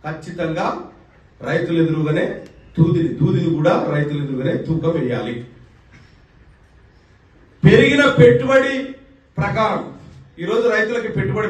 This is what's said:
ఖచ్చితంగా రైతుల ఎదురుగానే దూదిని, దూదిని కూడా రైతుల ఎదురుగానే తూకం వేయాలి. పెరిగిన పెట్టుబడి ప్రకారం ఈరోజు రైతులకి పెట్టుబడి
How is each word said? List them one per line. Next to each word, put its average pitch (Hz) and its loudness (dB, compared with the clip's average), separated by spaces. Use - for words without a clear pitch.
ఖచ్చితంగా 165 -6
రైతుల 165 -2
ఎదురుగానే 151 0
దూదిని, 165 2
దూదిని 165 0
కూడా 175 2
రైతుల 147 -2
ఎదురుగానే 131 -4
తూకం 160 -2
వేయాలి. 120 -4
పెరిగిన 285 6
పెట్టుబడి 262 4
ప్రకారం 202 -4
ఈరోజు 226 -2
రైతులకి 220 -4
పెట్టుబడి 202 -4